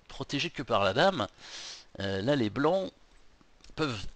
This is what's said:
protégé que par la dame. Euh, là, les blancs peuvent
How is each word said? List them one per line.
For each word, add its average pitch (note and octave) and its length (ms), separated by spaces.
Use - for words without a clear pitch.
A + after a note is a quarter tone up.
protégé C#3+ 420
que D3+ 140
par G#2 220
la F#2+ 80
dame. D3 340
Euh, G2 220
là, C3+ 140
les A#2 140
blancs D#3 420
peuvent B2+ 300